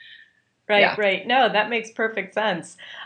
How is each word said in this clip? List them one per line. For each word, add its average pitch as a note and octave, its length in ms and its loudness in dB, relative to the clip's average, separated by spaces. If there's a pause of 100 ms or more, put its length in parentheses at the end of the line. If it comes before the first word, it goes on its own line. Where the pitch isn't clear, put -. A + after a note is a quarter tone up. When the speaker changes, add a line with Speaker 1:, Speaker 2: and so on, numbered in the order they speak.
(680)
Speaker 1:
Right, G#3 120 4
Speaker 2:
yeah. - 180 4
Speaker 1:
right. G3 300 0
No, B3 200 4
that G#3+ 220 0
makes A3+ 220 -6
perfect A3 420 -4
sense. G#3 420 -4 (300)